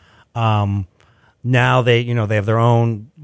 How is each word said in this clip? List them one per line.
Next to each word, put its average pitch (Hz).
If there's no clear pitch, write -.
Um, 104
now 127
they, 120
you 120
know, 113
they 107
have 101
their 113
own, 117